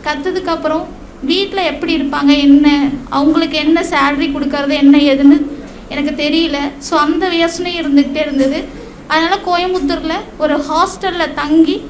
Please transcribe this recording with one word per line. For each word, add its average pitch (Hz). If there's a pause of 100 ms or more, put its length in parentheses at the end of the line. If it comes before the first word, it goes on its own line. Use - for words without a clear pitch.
கத்ததுக்கப்புறம் 320 (380)
வீட்ல 381
எப்படி 320
இருப்பாங்க, 285
என்ன, 285 (200)
அவங்களுக்கு 302
என்ன 302
சேலரி 285
கொடுக்கறது, 285
என்ன 285
ஏதுன்னு 285 (460)
எனக்கு 294
தெரியல. 311 (220)
So -
அந்த 320
யோசனை 339
இருந்துக்கிட்டே 285
இருந்தது. 277 (420)
அதனால 330
கோயம்புத்தூர்ல 349 (260)
ஒரு 294
ஹாஸ்டல்ல 330
தங்கி 311